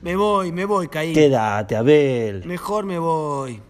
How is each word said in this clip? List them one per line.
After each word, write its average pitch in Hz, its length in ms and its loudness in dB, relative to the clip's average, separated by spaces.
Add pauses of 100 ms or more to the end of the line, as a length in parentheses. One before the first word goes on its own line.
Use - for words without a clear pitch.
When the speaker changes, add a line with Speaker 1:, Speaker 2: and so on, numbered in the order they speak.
Speaker 1:
Me 175 160 -4
voy, 196 340 0
me 175 140 -4
voy, 202 240 0
Caín. 160 240 -4
Speaker 2:
Quédate, 113 640 2
Abel. 120 720 2
Speaker 1:
Mejor 202 400 -6
me 180 120 -6
voy. 147 720 -4